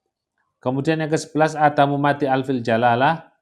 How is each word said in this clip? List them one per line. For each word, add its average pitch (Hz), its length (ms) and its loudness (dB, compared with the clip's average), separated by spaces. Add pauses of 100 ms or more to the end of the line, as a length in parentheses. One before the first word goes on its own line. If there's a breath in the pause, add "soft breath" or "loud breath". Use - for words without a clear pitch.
(600)
Kemudian 139 400 -2
yang 156 80 -4
ke 156 80 -2
sebelas, 151 360 -2
adamu 147 440 2
mati 143 280 0
alfil 131 360 -2
jalalah 120 680 0 (120)